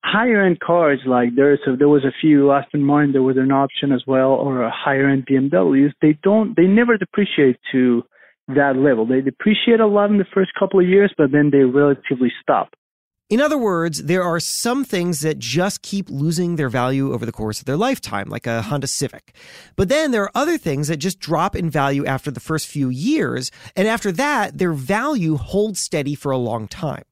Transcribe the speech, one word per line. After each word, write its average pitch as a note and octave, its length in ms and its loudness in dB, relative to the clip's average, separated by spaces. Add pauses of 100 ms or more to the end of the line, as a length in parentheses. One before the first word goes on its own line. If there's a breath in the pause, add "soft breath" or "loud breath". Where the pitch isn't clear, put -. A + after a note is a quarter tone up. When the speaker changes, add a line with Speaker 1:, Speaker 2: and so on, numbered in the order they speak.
Speaker 1:
higher-end G3+ 560 2
cars, D#3+ 440 2
like, B2 300 0
there C#3 160 4
is C#3+ 160 2
a, C3 80 -2
there D3 140 4
was C#3+ 160 4
a C3 160 0
few C#3+ 300 6
Aston C#3 300 0
Martin, C#3+ 300 2
there C3+ 120 2
was C3 120 2
an C3+ 160 2
option C#3 400 0
as B2 160 0
well, C3 220 2
or C3 320 0
a A2+ 100 -2
higher-end C#3 540 0
B C3+ 100 0
M C3+ 140 2
Ws, D3 420 2 (100)
they D3+ 220 4
don't, G#3+ 320 2
they E3+ 100 4
never A3+ 300 4
depreciate F3 640 0 (160)
to B2+ 300 2 (440 soft breath)
that C#3 300 0
level. B2+ 280 2
They B2+ 140 0
depreciate G#3+ 600 0
a G#3+ 60 4
lot G#3 240 2
in G#3 60 4
the F#3+ 160 0
first F#3+ 240 0
couple F#3+ 220 2
of F3+ 80 4
years, G3 300 4
but C#3+ 140 2
then D3 180 2
they C#3 140 4
relatively C3+ 680 2 (100)
stop. - 340 -2 (540)
Speaker 2:
In A3+ 120 2
other D4+ 160 0
words, E3+ 460 -2
there F3+ 200 0
are E3+ 160 -2
some B3 460 -4
things F3 360 -4
that D#3 180 -4
just D3 420 -4
keep G3 280 -8
losing E3 460 -2
their C#3+ 140 -2
value C3+ 420 -2
over A#2+ 140 -6
the A2+ 80 -8
course G#2+ 260 -8
of - 60 -18
their C3 100 -4
lifetime, E3+ 540 -4
like A2+ 180 -10
a A#2 140 -4
Honda C3+ 260 -6
Civic. - 480 -10 (400 loud breath)
But F#3+ 140 -2
then D4 220 0
there G#3+ 120 0
are G3 100 -6
other D#4 240 -2
things C#3+ 300 -4
that D#3+ 100 -4
just F3 220 -6
drop E3 340 -2
in E3+ 160 -4
value C#3 360 -2
after C3+ 260 -4
the A2+ 80 -10
first - 280 -6
few C#3 200 -4
years, C3 640 -4 (240 loud breath)
and G3 140 0
after G#3+ 240 -4
that, A#3+ 440 -2
their F3+ 140 0
value F3 640 -2
holds G3 460 -4
steady D3 340 -4
for C#3+ 160 -6
a C3 60 -2
long A2+ 320 -4
time. - 420 -8